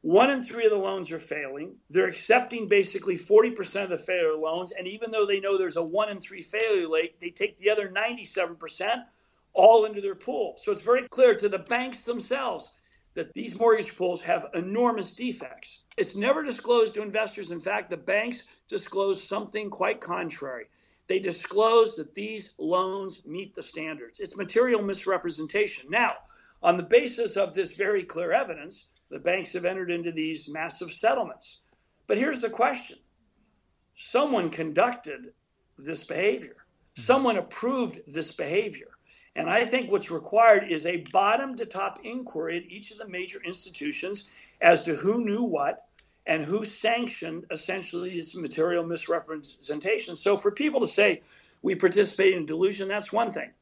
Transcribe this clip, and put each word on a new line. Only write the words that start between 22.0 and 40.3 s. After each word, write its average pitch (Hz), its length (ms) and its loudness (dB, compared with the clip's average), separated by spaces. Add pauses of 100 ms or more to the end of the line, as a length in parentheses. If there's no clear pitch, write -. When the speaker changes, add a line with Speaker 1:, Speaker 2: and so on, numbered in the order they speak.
Speaker 1:
these 214 440 -10
loans 185 680 -2
meet 190 280 -12
the 160 100 -12
standards. 156 560 -12
It's 196 160 -10
material 220 460 2
misrepresentation. 185 1080 -4
Now, 208 260 0 (460)
on 175 140 4
the 180 80 -4
basis 233 540 4
of 180 160 0
this 180 220 -4
very 196 280 0
clear 170 300 -4
evidence, 185 560 -4 (200)
the 151 100 -12
banks 175 340 0
have 180 100 -4
entered 185 260 -2
into 170 220 -2
these 160 380 -6
massive 160 420 -6
settlements. 220 680 -2 (480)
But 208 100 2
here's 262 240 0
the 226 80 -2
question. 247 480 -2 (1000)
Someone 240 540 0
conducted 160 840 -2 (460)
this 151 260 -8
behavior. - 540 -2
Speaker 2:
Mm-hmm. - 440 -14
Speaker 1:
Someone 247 360 4
approved 240 680 -4
this 151 280 -6
behavior. 175 560 -4 (480)
And 160 120 -4
I 220 160 2
think 240 260 -2
what's 196 200 -2
required 208 520 6